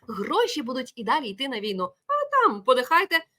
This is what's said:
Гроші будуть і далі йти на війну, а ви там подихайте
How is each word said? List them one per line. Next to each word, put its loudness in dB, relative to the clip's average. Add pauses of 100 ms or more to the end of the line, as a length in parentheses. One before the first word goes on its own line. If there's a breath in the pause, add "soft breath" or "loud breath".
Гроші -2
будуть -6
і -10
далі 0
йти -6
на -6
війну, -4
а -8
ви 2
там -10
подихайте 2 (200)